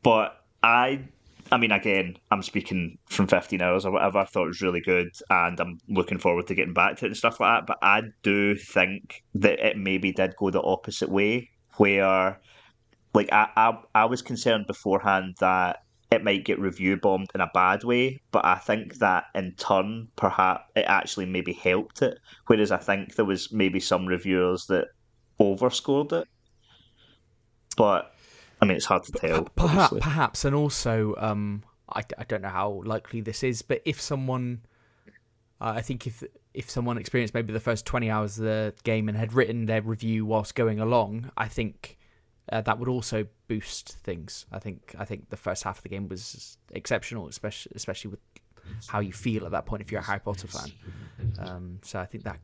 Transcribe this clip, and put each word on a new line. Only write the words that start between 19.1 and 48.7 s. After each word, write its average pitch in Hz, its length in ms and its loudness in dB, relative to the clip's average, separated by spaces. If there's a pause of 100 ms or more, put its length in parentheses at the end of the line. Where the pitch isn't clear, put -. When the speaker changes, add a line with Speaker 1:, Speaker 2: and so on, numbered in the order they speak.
Speaker 1:
in 92 180 -4
turn, 107 640 0
perhaps 92 480 2 (120)
it 107 120 2
actually 98 380 0
maybe 90 280 -4
helped - 480 0
it. 131 160 0 (280)
Whereas 107 260 6
I 92 60 2
think 98 380 -2
there 110 100 4
was 95 260 -2
maybe 95 300 2
some 92 240 0
reviewers 90 640 0
that 92 200 2 (520)
overscored 127 760 2
it. 85 140 -2 (1500)
But, 101 380 2 (480)
I 107 40 6
mean, 92 120 2
it's 90 80 -4
hard 92 180 0
to - 80 -16
Speaker 2:
But - 100 -8
Speaker 1:
tell, 80 220 0
Speaker 2:
per-, - 120 -8
perhaps, 170 280 4
Speaker 1:
obviously. - 180 4
Speaker 2:
perhaps, 147 440 0
and 139 100 0
also, 113 640 0
um, 104 460 -4 (260)
I, - 140 -8 (140)
I - 60 -10
don't 104 180 -6
know 98 80 -8
how 95 360 -4
likely 110 360 -6
this 107 220 -8
is, 127 180 -2
but - 220 -4
if - 160 -4
someone, 127 600 -4 (1000)
uh, 110 160 -4
I 117 60 -4
think 123 260 -8
if, 117 160 -12 (300)
if - 160 -12
someone 120 280 -4
experienced 113 360 -2
maybe 113 180 -4
the 110 80 -2
first 113 260 -2
twenty 117 240 -2
hours 107 300 -2
of 110 60 -2
the 110 280 -2 (100)
game 110 260 0
and 107 80 -2
had 110 160 -2
written 117 320 2
their 110 160 0
review 110 440 -2
whilst 107 300 -2
going 110 240 0
along, 113 580 0
I 110 120 -2
think, - 480 -8 (520)
uh, 110 120 -2
that 110 180 -2
would 120 100 -4
also 113 380 -4 (220)
boost - 540 -8
things. - 500 -10
I 95 60 -10
think, - 380 -14
I 95 80 -8
think - 240 -12
the - 80 -12
first - 260 -6
half 95 140 -8
of - 60 -20
the 90 60 -14
game 98 180 -8
was - 500 -14 (140)
exceptional, 107 560 -6
especially, - 480 -12
especially 101 360 -10
with 101 100 -16 (680)